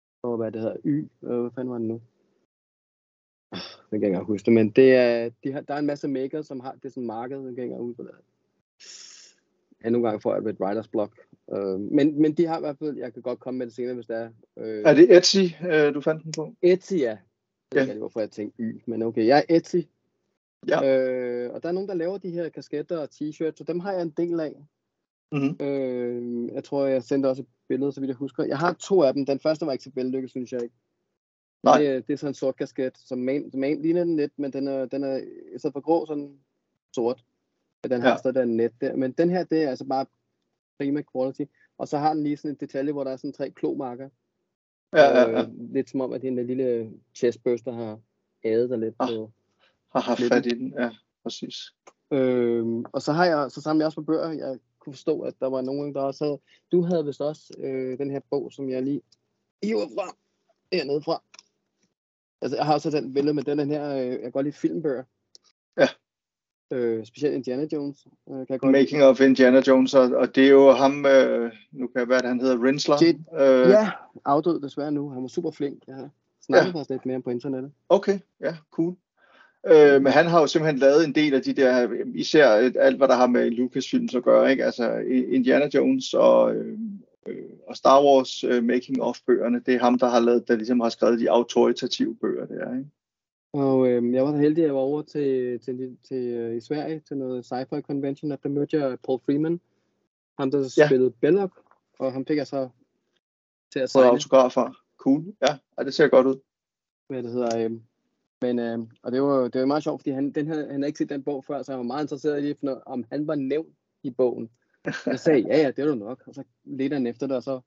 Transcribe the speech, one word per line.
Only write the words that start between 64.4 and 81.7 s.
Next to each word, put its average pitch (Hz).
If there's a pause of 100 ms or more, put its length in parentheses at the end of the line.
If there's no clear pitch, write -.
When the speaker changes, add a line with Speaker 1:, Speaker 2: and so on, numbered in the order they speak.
Speaker 1:
lide 147
filmbøger. 156 (760)
Speaker 2:
Ja. 151 (840)
Speaker 1:
Øh, 117
specielt 143
Indiana 131
Jones, 143 (220)
øh, 139
kan 131
jeg 131
godt 135
lide. 139
Speaker 2:
Making 139
of 131
Indiana 131
Jones, 131
og, 127
og 127
det 135
er 139
jo 139
ham, 139
øh, 123 (200)
nu 127
kan 127
jeg 120
være, 127
at 123
han 123
hedder 127
Rinsler. 143
Speaker 1:
Jed- 156
Speaker 2:
Øh. 131
Speaker 1:
Ja, 208 (340)
afdød 151
desværre 143
nu. 147
Han 127
var 127
super 165
flink. 143
Jeg 131
har 135 (320)
snakket 170
Speaker 2:
Ja. 185
Speaker 1:
faktisk 147
lidt -
mere 127
på 131
internettet. 131 (180)
Speaker 2:
Okay, 196 (220)
ja, 165 (160)
cool. 175 (720)
Øh, 147
men 131
han 156
har 170
jo 143
simpelthen 156
lavet 143
en 143
del 151
af 131
de 135
der, 127 (260)